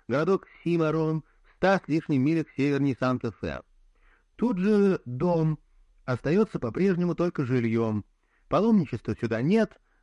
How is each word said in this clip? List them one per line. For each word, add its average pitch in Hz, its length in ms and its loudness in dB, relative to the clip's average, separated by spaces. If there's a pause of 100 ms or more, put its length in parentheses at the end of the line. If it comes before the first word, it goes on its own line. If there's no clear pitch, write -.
городок 165 380 0 (180)
Симарон, 160 600 0 (180)
в - 140 -20
ста 185 280 2
с - 40 -16
лишним 147 340 0
милях 156 240 0 (100)
севернее 139 420 0
Санта-Фе. 117 600 -4 (760)
Тут 220 220 -2
же 202 460 4
дом 156 540 0 (460)
остаётся 151 540 -2
по-прежнему 170 560 0
только 165 300 -2
жильём. 113 600 0 (440)
Паломничества 165 680 0
сюда 113 260 -2
нет, 208 360 0 (240)